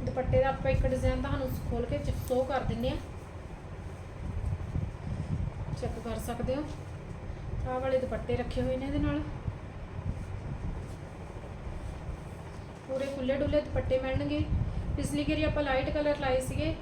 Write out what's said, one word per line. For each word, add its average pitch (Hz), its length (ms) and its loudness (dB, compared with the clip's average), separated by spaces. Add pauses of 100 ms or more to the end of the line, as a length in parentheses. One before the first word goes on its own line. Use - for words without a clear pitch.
ਦੁਪੱਟੇ 254 360 4
ਦਾ 262 80 6
ਆਪਾਂ 262 220 2
ਇੱਕ 262 140 6
ਡਿਜ਼ਾਈਨ 254 360 2
ਤੁਹਾਨੂੰ 277 280 0 (200)
ਖੋਲ 240 160 0
ਕੇ 285 120 0
ਚ-, - 160 0 (140)
ਸ਼ੋਅ 254 200 4
ਕਰ 262 160 0
ਦਿੰਦੇ 233 260 2
ਹਾਂ, 294 80 0 (2750)
ਚੈੱਕ - 240 -2
ਕਰ 226 220 -2
ਸਕਦੇ 233 280 0
ਹੋ। 294 80 0 (1040)
ਆਹ 254 100 0
ਵਾਲੇ 262 200 4
ਦੁਪੱਟੇ 240 380 0
ਰੱਖੇ 247 240 0
ਹੋਏ 254 160 2
ਨੇ 269 80 -2
ਇਹਦੇ 285 140 2
ਨਾਲ। 294 220 4 (3750)
ਪੂਰੇ 262 180 0 (100)
ਖੁੱਲ੍ਹੇ 262 240 2
ਡੁੱਲੇ 294 220 6
ਦੁਪੱਟੇ 262 380 2
ਮਿਲਣਗੇ। 285 440 2 (540)
ਪਿਛਲੀ 285 260 2
ਵਾਰੀ 302 200 4
ਆਪਾਂ 294 200 4
ਲਾਈਟ 269 260 4
ਕਲਰ 294 300 2
ਲਾਏ 262 220 4
ਸੀਗੇ 214 400 2